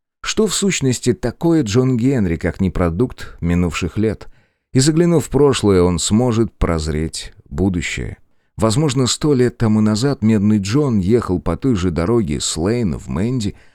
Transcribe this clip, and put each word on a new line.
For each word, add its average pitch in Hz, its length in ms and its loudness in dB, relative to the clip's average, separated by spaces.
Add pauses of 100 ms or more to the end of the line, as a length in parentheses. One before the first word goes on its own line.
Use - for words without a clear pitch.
(200)
Что - 260 0
в 175 80 -4
сущности 131 580 0
такое 160 520 0
Джон 127 320 2
Генри, 110 400 0
как 82 240 -4
не 95 100 2
продукт 90 720 -2
минувших 87 580 -2
лет? 104 300 -4 (440)
И 127 60 2
заглянув 160 480 2
в - 20 -20
прошлое, 110 540 4
он 87 160 2
сможет 113 540 0
прозреть 80 800 -4 (160)
будущее. 82 720 -4 (380)
Возможно, 127 500 0
сто 147 280 0
лет 123 240 0
тому 107 220 2
назад 110 420 0
Медный 107 360 2
Джон 113 420 0
ехал 92 400 0
по 85 160 -2
той 131 180 0
же 92 160 0
дороге 82 500 0
с - 160 -6
Лейна 92 420 -2
в 64 100 -14
Мэнди, 104 480 -4 (180)